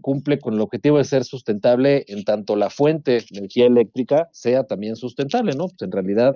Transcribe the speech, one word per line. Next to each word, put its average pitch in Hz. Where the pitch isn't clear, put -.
cumple 139
con 120
el 107
objetivo 143
de 135
ser 131
sustentable 123
en 101
tanto 107
la 101
fuente 147
de 113
energía 101
eléctrica 123
sea 123
también 107
sustentable, 143
¿no? 160
Pues -
en 95
realidad, 101